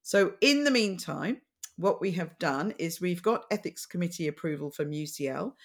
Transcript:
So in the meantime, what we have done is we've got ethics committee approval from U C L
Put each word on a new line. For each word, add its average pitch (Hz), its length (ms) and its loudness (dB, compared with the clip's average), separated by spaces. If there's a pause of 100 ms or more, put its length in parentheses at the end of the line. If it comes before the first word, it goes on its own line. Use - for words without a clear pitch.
So 196 400 4
in 285 220 6
the 285 80 4
meantime, 190 680 0 (360)
what 190 220 2
we 190 120 0
have 165 260 -4
done 156 400 0
is 165 240 -4
we've 175 220 0
got 220 260 2
ethics - 360 -4
committee 170 420 -4
approval 147 420 -4
from 151 240 -4
U 151 140 -4
C 143 200 -6
L 151 380 -6